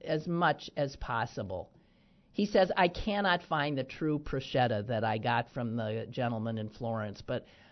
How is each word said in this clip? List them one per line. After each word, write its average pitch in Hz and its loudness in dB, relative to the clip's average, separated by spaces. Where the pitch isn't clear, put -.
as 156 -2
much 170 2
as 143 -2
possible. 104 -4
He 208 2
says, 190 4
"I 185 6
cannot 196 0
find 147 0
the 131 0
true 151 0
prosciutto 123 0
that 113 0
I 110 2
got 120 0
from 120 -4
the 110 -2
gentleman 117 -2
in 107 -4
Florence, 110 -4
but - -6